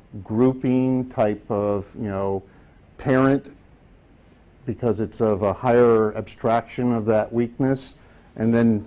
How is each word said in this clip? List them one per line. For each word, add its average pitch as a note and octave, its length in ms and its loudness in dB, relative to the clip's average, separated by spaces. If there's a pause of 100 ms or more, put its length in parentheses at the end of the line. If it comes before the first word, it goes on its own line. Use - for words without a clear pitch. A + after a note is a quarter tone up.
(240)
grouping B2+ 840 0
type G#2+ 420 -2
of, G#2 460 -2
you G#2+ 140 -8
know, G2 340 -4 (540)
parent, C3+ 580 0 (1080)
because A2 340 -2
it's G#2+ 220 -6
of G#2 220 0
a F#2+ 100 2
higher A#2 640 4
abstraction A#2 720 -2
of A2+ 140 -2
that G#2+ 260 0
weakness, C3 640 -2 (400)
and A2+ 180 0
then A2+ 340 2